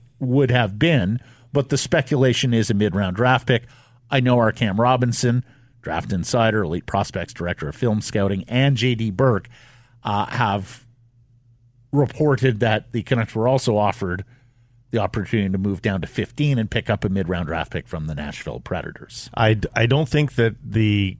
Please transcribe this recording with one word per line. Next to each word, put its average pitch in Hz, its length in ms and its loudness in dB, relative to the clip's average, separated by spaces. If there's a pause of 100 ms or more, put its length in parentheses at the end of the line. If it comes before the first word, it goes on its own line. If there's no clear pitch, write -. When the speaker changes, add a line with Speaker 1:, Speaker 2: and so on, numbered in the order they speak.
(200)
Speaker 1:
would 131 300 2
have 110 280 2
been, 120 400 2 (340)
but 143 180 0
the 143 80 2
speculation 131 760 2
is 110 160 2
a 113 40 2
mid-round 98 420 0
draft 123 320 2
pick. 120 160 2 (460)
I 139 100 2
know 123 180 4
our 110 140 4
Cam 104 280 -2
Robinson, 123 640 2 (380)
Draft 80 300 -6
Insider, 107 500 2
Elite 85 240 -4
Prospects 98 460 -4
Director 85 360 -6
of 73 60 -8
Film 107 260 0
Scouting, 98 460 -2
and 135 300 2
J 123 180 0
D 110 160 -2
Burke, 107 380 0 (560)
uh, 104 220 -2
have 104 580 -2 (1080)
reported 131 680 2
that 110 320 0
the 117 100 -2
Canucks 120 320 -2
were 110 140 0
also 127 280 2
offered 98 480 0 (680)
the 117 80 -2
opportunity 98 520 -2
to 95 80 -2
move 95 240 -2
down 98 180 0
to 80 60 -6
fifteen 139 520 -2
and 110 120 -4
pick - 180 -4
up 104 160 0
a 107 40 -2
mid-round 90 380 -2
draft 80 260 -6
pick 82 160 -8
from 78 180 -8
the 78 80 -6
Nashville 71 460 -10
Predators. - 720 -10
Speaker 2:
I, 110 200 2
d-, 104 200 -4
I 117 120 2
don't 139 220 2
think 147 280 0
that 113 180 2 (100)
the 104 560 0